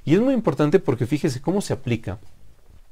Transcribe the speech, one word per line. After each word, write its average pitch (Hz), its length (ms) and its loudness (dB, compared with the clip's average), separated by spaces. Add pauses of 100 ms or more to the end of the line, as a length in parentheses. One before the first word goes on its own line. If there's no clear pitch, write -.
Y 147 120 4
es 202 60 4
muy 269 120 4
importante 156 460 2
porque 127 260 0
fíjese 139 360 -2
cómo 190 200 0
se - 120 -4
aplica 113 460 -4 (720)